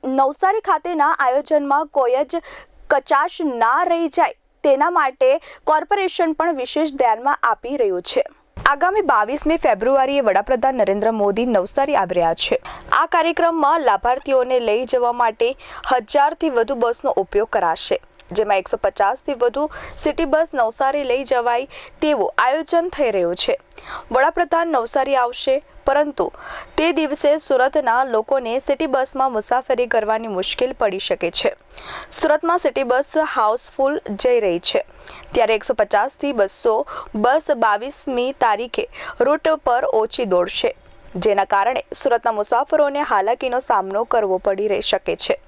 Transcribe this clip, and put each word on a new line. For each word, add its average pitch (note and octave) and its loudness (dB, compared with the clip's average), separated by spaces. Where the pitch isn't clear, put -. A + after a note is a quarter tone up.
નવસારી C#4+ 0
ખાતેના D#4+ 0
આયોજનમાં C#4+ 0
કોઈ B3+ 2
જ E4 -6
કચાશ D4 0
ના A#3+ 4
રહી E4+ 0
જાય E4 0
તેના D4 4
માટે C4+ 2
કોર્પોરેશન E4 0
પણ C#4 0
વિશેષ C#4+ -2
ધ્યાનમાં A#3+ 2
આપી B3+ -4
રહ્યું F3+ -2
છે. - -2
આગામી F4 0
બાવીસમી C#4 0
ફેબ્રુઆરીએ C4 0
વડાપ્રધાન A#3+ 0
નરેન્દ્ર G3+ 0
મોદી G3+ 0
નવસારી C4+ 0
આવી F3+ -2
રહ્યા E3 0
છે. - -2
આ D#4+ 2
કાર્યક્રમમાં E4 2
લાભાર્થીઓને B3+ 0
લઈ A#3 0
જવા A#3+ 2
માટે A#3 0
હજારથી C#4+ 0
વધુ A#3 0
બસનો A#3+ -2
ઉપયોગ G3+ -2
કરાશે, E3+ 0
જેમાં G3 0
એકસો - -4
પચાસથી A3+ -2
વધુ C#4 0
સિટી D4+ -2
બસ D#4+ 0
નવસારી C4+ 0
લઈ C4 -2
જવાય A#3+ -2
તેવું C#4+ 0
આયોજન D#4+ 0
થઈ B3+ 0
રહ્યું F3+ -2
છે. - -2
વડાપ્રધાન E4 2
નવસારી C4 0
આવશે, C4 -2
પરંતુ C#4+ 2
તે D#4 2
દિવસે D4 0
સુરતના C4 2
લોકોને A3+ 0
સિટી C#4+ -2
બસમાં C4 0
મુસાફરી B3 0
કરવાની A3 0
મુશ્કેલ B3 -2
પડી G3 -2
શકે F3 -2
છે. - 0
સુરતમાં E4 2
સિટી C4+ 0
બસ B3+ 0
હાઉસફુલ B3+ 0
જઈ B3 4
રહી F3+ 0
છે, - 0
ત્યારે A3 2
એકસો A3+ -2
પચાસથી A3+ 0
બસો G#3+ 0
બસ C4 2
બાવીસમી A#3+ -2
તારીખે A3 -2
રૂટ D4+ 2
પર B3+ 0
ઓછી A3 -2
દોડશે, F3+ -2
જેના G3 2
કારણે G#3+ 0
સુરતના A#3 0
મુસાફરોને C#4+ 0
હાલાકીનો A#3+ 0
સામનો G3+ 0
કરવો G3 0
પડી G3+ -2
રહી - -2
શકે F3 -2
છે. - -2